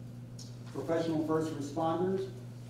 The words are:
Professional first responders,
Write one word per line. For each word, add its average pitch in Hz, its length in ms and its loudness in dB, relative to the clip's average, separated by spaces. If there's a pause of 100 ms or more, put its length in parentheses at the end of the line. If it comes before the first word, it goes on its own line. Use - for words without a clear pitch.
(720)
Professional 165 520 2
first 156 280 4
responders, 165 720 2 (420)